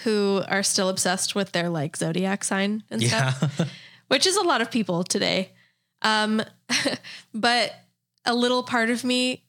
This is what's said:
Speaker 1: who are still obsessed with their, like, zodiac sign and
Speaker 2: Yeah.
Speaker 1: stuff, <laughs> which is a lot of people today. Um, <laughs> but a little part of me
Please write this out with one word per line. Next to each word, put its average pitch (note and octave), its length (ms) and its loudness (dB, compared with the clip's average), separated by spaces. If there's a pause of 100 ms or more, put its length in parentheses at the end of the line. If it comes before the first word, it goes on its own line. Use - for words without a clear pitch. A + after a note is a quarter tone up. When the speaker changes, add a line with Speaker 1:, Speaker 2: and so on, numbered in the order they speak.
Speaker 1:
who G3+ 440 2
are G3 140 0
still F#3+ 280 0
obsessed F#3 440 -2
with G3 180 -4
their, F3 180 -2
like, D#3+ 260 -4
zodiac F3+ 480 -2
sign G3+ 460 -2
and A3 120 -2
Speaker 2:
Yeah. A3 300 2
Speaker 1:
stuff, D3 360 -2 (200)
<laughs> - 200 -20
which C#4 180 2
is F#4 100 2
a G#4+ 60 2
lot D4 180 2
of E4+ 100 -2
people F#3 320 0
today. F3+ 500 0 (500)
Um, G#3+ 400 2 (260)
<laughs> - 680 -4
but A#3 380 2 (520)
a A#3+ 100 2
little B3 280 2
part A#3 280 0
of A#3+ 120 -2
me B3+ 460 0